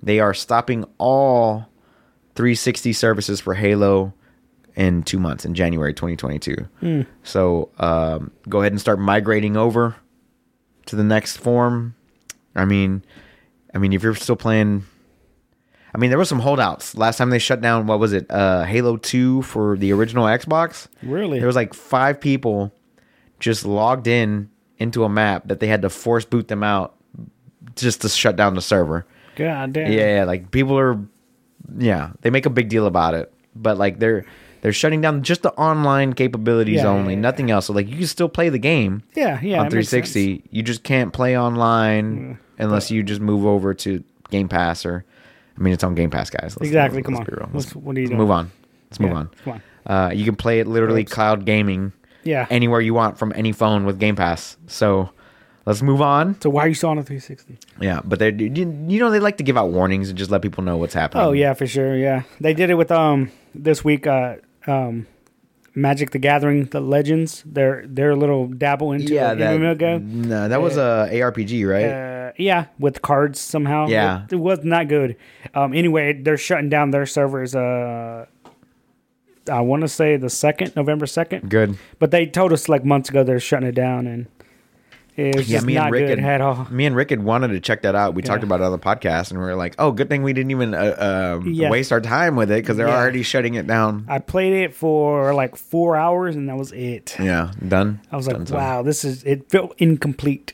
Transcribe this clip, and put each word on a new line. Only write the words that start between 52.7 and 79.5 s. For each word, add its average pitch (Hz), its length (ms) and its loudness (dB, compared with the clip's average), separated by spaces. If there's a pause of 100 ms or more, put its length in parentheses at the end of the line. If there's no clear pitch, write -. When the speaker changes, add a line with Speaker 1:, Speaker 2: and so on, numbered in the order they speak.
Speaker 1:
you 113 120 0
want 113 240 0
from 110 180 -4
any 110 180 0
phone 104 320 2
with 98 140 -2
Game 107 160 2
Pass. 85 420 -2 (100)
So 95 420 0 (560)
let's 104 160 0
move 139 220 4
on. 151 380 2
Speaker 2:
So 151 100 2
why 147 140 2
are - 20 4
you 160 80 2
still 165 160 0
on 151 80 -2
a 147 40 -8
three 139 160 -12
sixty? 131 380 -20 (220)
Speaker 1:
Yeah, 92 240 -2
but 92 160 -2
they, 110 120 4
you, 143 560 -4
you 196 120 2
know, 240 100 2
they 214 100 2
like 202 180 0
to 151 60 -4
give 131 140 2
out 101 140 2
warnings 95 380 0
and 92 100 -10
just 95 100 -4
let 95 140 0
people 95 200 -4
know 90 140 -2
what's 82 160 -4
happening. 85 320 0
Speaker 2:
Oh, 151 60 4
yeah, 143 240 2
for 135 100 -4
sure, 135 320 -2
yeah. 131 240 0 (180)
They 156 140 2
did 175 160 2
it 180 60 4
with, 165 160 2
um, 151 400 2 (240)
this 151 280 0
week, 147 220 2
uh, 127 300 0 (320)
um, 123 400 -4 (640)
Magic 139 380 0
the 143 80 -4
Gathering, 143 460 2
the 143 160 -6
Legends, 147 640 0
their, 135 420 0
their 139 280 2
little 139 320 0
dabble 143 440 -2
into 143 220 -2
Speaker 1:
Yeah, 131 180 2
Speaker 2:
an 110 80 -2
Speaker 1:
that, 110 140 2
Speaker 2:
M 156 100 2
M 165 60 2
O 165 60 2
game. 131 480 -2
Speaker 1:
no, 107 260 -2
that 131 120 2
was 165 160 0
Speaker 2:
Uh, 117 320 2
Speaker 1:
a 117 100 0
A - 20 2
R 123 100 2
P 110 140 -4
G, 113 200 -2
right? 98 200 2
Speaker 2:
uh, 127 520 -6
yeah, 175 280 2 (140)
with 139 220 -2
cards 143 380 2
somehow. 151 480 -2
Speaker 1:
Yeah. 101 380 2
Speaker 2:
It, 143 80 -8
it 180 60 0
was 170 240 0
not 165 260 0
good. 139 260 2 (380)
Um, 139 200 0
anyway, 156 400 2
they're 147 240 0
shutting 147 320 -2
down 147 220 2
their 143 140 2
servers, 135 500 -2
uh, 120 720 -4 (1200)